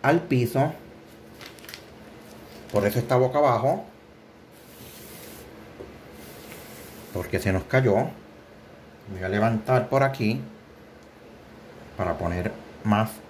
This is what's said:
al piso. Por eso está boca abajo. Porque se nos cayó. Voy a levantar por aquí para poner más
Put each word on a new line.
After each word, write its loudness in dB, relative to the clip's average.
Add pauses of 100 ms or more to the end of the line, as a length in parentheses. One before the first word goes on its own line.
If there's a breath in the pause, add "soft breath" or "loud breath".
al 6
piso. 2 (2000)
Por 2
eso 2
está 2
boca 4
abajo. 4 (3250)
Porque -2
se 2
nos 2
cayó. 6 (1200)
Voy -8
a -2
levantar 2
por 4
aquí 0 (1600)
para -2
poner -2 (320)
más 4 (200)